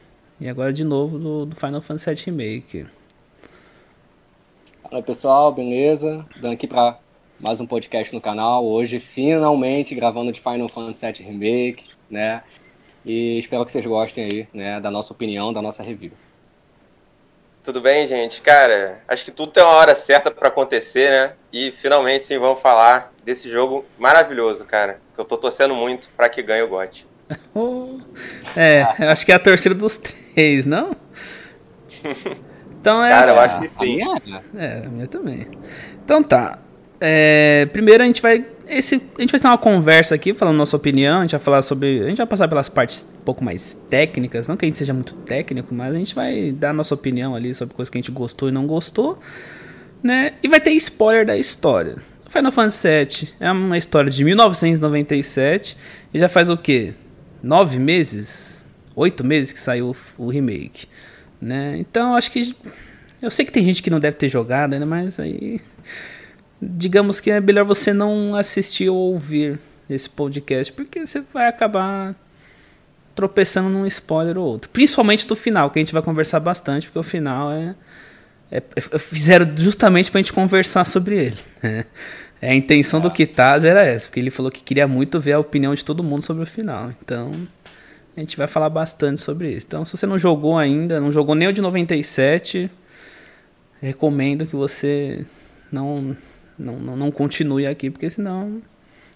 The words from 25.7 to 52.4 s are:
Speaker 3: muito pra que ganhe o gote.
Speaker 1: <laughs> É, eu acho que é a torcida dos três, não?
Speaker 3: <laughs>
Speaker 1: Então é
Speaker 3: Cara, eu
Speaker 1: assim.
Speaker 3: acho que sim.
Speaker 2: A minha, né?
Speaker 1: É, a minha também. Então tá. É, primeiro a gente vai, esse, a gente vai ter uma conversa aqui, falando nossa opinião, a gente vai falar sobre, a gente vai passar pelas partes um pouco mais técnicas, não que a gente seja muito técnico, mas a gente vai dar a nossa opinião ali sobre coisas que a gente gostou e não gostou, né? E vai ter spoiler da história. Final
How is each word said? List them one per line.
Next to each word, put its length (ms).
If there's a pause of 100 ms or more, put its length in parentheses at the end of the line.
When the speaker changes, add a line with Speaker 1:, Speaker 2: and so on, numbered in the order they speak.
Speaker 3:
muito 420
pra 120
que 140
ganhe 200
o 60
gote. 380 (220)
Speaker 1:
<laughs> 720 (560)
É, 260 (160)
eu 120
acho 140
que 60
é 60
a 20
torcida 380
dos 220
três, 680
não? 300 (1080)
Speaker 3:
<laughs> 480 (300)
Speaker 1:
Então 240
é 60
Speaker 3:
Cara, 160
eu 120
Speaker 1:
assim. 160
Speaker 3:
acho 60
que 80
sim. 320
Speaker 2:
A 60
minha, 200
né? 160 (400)
Speaker 1:
É, 40
a 20
minha 180
também. 400 (560)
Então 200
tá. 360 (400)
É, 760
primeiro 280
a 40
gente 160
vai, 200 (240)
esse, 360 (160)
a 20
gente 120
vai 60
ter 80
uma 120
conversa 560
aqui, 180
falando 240
nossa 200
opinião, 420
a 20
gente 120
vai 80
falar 200
sobre, 420
a 60
gente 80
vai 100
passar 220
pelas 220
partes 360 (140)
um 40
pouco 200
mais 300 (160)
técnicas, 580
não 80
que 80
a 40
gente 100
seja 160
muito 200
técnico, 600
mas 200
a 40
gente 160
vai 380
dar 180
a 20
nossa 220
opinião 400
ali 200
sobre 200
coisas 160
que 80
a 20
gente 100
gostou 380
e 40
não 140
gostou, 520 (840)
né? 300 (100)
E 60
vai 120
ter 120
spoiler 540
da 100
história. 600 (340)
Final 220